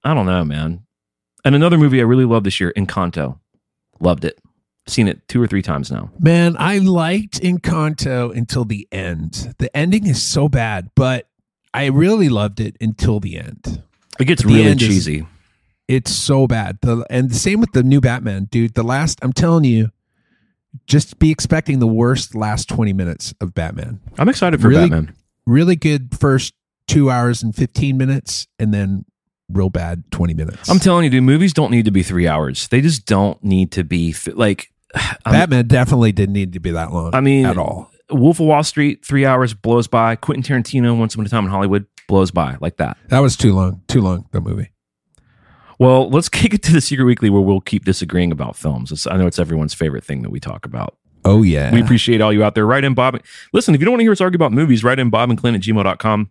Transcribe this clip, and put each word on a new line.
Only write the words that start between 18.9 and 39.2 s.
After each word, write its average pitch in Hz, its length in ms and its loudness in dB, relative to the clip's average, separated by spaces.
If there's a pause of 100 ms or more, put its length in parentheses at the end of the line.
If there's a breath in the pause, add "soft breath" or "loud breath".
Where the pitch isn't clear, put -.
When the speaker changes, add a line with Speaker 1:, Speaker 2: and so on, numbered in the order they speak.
Speaker 2:
I'm 131 100 -4
telling 165 320 2
you, 110 260 2 (960)
just - 320 0
be 156 120 4
expecting 156 480 -2
the 120 80 2
worst 120 480 0
last 107 340 -4
twenty 107 240 -2
minutes 90 480 -6
of 90 140 -8
Batman. 101 460 -8 (180)
Speaker 1:
I'm 165 100 2
excited 180 320 0
for 113 80 4
Speaker 2:
Really, 165 220 6
Speaker 1:
Batman. 78 240 -2 (320)
Speaker 2:
really 160 300 2
good 143 420 -4
first 135 340 0 (360)
two 143 220 4
hours 120 340 0
and 110 100 -4
fifteen 135 420 -2
minutes, 131 520 -4 (100)
and 107 160 0
then 98 300 -4 (440)
real 92 220 -2
bad 85 400 -6
twenty 85 240 -2
minutes. 78 340 -8
Speaker 1:
I'm 180 120 4
telling 175 240 4
you, 139 60 2
dude, 127 120 4
movies 156 320 4
don't 143 160 0
need 117 160 4
to 104 60 2
be 95 100 2
three 87 240 0
hours. 76 420 -4
They 131 120 2
just 147 260 0
don't 101 360 0
need 92 300 2
to 90 120 -4
be 85 280 -2
th-, - 240 -10
like, 104 340 -2 (100)
<sighs> - 140 -20
I'm - 380 -4
Speaker 2:
Batman 135 360 2
definitely 120 420 2
didn't 98 240 0
need 95 200 -4
to 90 60 -10
be 85 120 -6
that 82 200 -6
long 85 220 -4
Speaker 1:
I 131 60 2
mean, 139 260 4
Speaker 2:
at 90 100 0
all. - 360 -8 (180)
Speaker 1:
Wolf 156 300 2
of 156 60 2
Wall 151 180 2
Street, - 420 -4
three 139 180 0